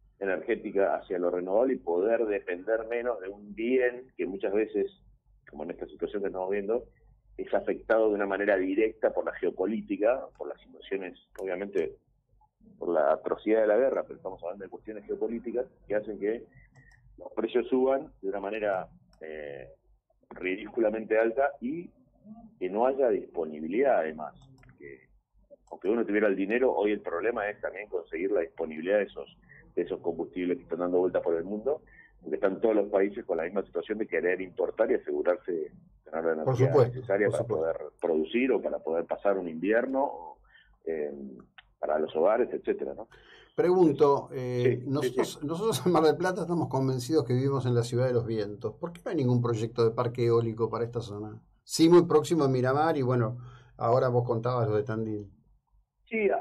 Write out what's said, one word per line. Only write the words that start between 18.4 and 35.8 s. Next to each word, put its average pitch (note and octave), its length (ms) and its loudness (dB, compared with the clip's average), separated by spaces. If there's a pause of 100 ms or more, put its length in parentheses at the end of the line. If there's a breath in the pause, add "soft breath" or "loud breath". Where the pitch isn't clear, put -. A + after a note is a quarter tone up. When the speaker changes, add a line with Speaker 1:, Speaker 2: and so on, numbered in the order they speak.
Speaker 1:
eh, D2 480 -12 (640)
ridículamente G#2+ 880 0
alta C3 320 2 (100)
y D3+ 300 -8 (680)
que F#2 100 -4
no A2 160 2
haya C3+ 220 2
disponibilidad, F2 880 0
además. D#2 360 -6 (440)
Que, C#2 300 -20 (640)
aunque F2+ 160 -6
uno A2+ 180 2
tuviera G#2 220 2
el F#2+ 80 2
dinero, A2+ 360 2
hoy G#2 200 0
el G2+ 80 -4
problema G2+ 500 -4
es G2+ 100 -10
también G2+ 280 -8
conseguir F2 420 -4
la F#2+ 120 2
disponibilidad E2 560 -2
de G2 60 0
esos, D#2 320 -14 (380 soft breath)
de F2+ 80 0
esos E2+ 180 -6
combustibles F2 580 -4
que - 40 -16
están E2 160 -8
dando F2+ 200 0
vueltas F2+ 240 2
por E2 120 0
el E2+ 100 -2
mundo, G#2+ 380 -4 (380 soft breath)
porque D2+ 160 -6
están F#2+ 240 0
todos A2 160 4
los G2+ 120 2
países G2+ 360 0
con F2 120 -2
la D#2+ 60 -2
misma F#2+ 220 -4
situación - 340 -6
de A2 80 -2
querer F2 340 0
importar F#2 500 -2
y B2 40 2
asegurarse E2+ 580 -2
de D#2+ 180 -4 (340)